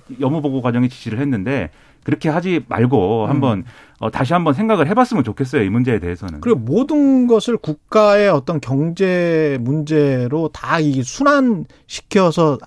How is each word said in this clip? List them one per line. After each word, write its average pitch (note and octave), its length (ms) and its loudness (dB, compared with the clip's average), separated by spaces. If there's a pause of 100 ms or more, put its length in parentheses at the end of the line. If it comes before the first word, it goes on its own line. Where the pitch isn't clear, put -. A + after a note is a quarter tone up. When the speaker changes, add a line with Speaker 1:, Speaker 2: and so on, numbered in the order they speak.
(220)
Speaker 1:
업무보고 C#3 400 -2
과정에 B2 260 0
지시를 A#2 300 -8
했는데 B2 500 -2 (360)
그렇게 - 240 -2
하지 E3+ 380 -2
말고 A2+ 600 2
Speaker 2:
음. A2 40 -2
Speaker 1:
한번, C3 340 0 (360)
어, A2+ 100 -4
다시 C3+ 220 -2
한번 E3+ 220 0
생각을 G3+ 340 0
해봤으면 A3 340 0
좋겠어요. B2+ 400 -2
이 G2 60 0
문제에 A#2 320 0
대해서는. F2 400 -8
Speaker 2:
그리고 A3 180 2
모든 C4 720 2
것을 A3+ 280 2
국가의 G#3 720 2
어떤 D3+ 320 0
경제 E3 1000 0
문제로 D3 920 0
다 D#3+ 280 -2
이 C#3 240 0
순환시켜서 F#3+ 1600 0